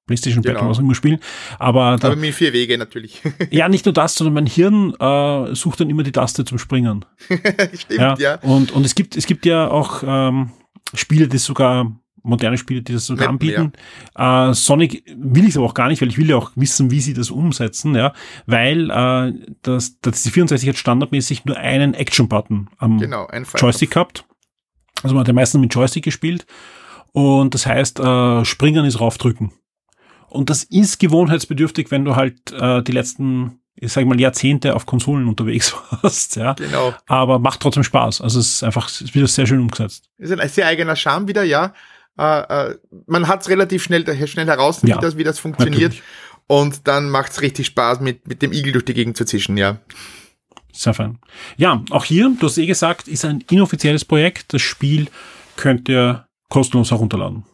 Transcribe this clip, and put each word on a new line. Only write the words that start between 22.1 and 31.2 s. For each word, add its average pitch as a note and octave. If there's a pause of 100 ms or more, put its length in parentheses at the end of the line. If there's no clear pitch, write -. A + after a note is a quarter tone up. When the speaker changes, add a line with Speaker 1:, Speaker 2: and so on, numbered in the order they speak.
Speaker 1:
am A2+
Speaker 2:
Genau, G#2+
ein B2
Fire. -
Speaker 1:
Joystick -
gehabt. - (800)
Also C3
man C3+
hat B2
ja B2+
meistens B2+
mit A#2+
Joystick C3
gespielt. E3+ (680)
Und C3+
das B2
heißt, C3
äh, B2
springen D3+
ist A#2
raufdrücken. A#2 (760)
Und C#3
das D3
ist F#3+
gewohnheitsbedürftig, D#3+